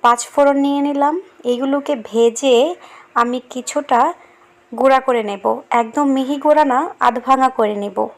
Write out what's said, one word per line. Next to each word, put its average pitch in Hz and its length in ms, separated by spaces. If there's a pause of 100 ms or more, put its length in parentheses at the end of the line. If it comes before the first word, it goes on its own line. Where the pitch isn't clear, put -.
পাঁচ 240 240
ফোড়ন 285 340
নিয়ে 285 200
নিলাম। 285 320 (300)
এগুলোকে 269 480 (120)
ভেজে 233 520 (580)
আমি 240 240 (120)
কিছুটা 254 500 (720)
গুঁড়া 262 280
করে 247 220
নেব, 202 220 (280)
একদম 240 400
মিহি 269 260
গুঁড়া 302 260
না, 254 140 (220)
আধ 247 240
ভাঙা 262 260
করে 214 260
নেব। 202 220 (200)